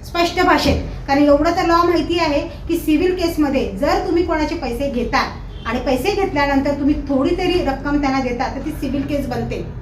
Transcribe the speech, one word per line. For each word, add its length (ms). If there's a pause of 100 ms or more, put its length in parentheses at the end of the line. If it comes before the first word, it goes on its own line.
स्पष्ट 400
भाषेत, 600
कारण 160
एवढं 280
तर 140
लॉ 100
माहिती 440
आहे 220
की 360
सिव्हिल 380
केसमध्ये 560
जर 360
तुम्ही 160
कोणाचे 320
पैसे 360
घेता 400 (340)
आणि 140
पैसे 360
घेतल्यानंतर 560
तुम्ही 220
थोडी 440
तरी 280
रक्कम 360
त्यांना 180
देता 360
तर 100
ती 40
सिव्हिल 320
केस 260
बनते. 380 (160)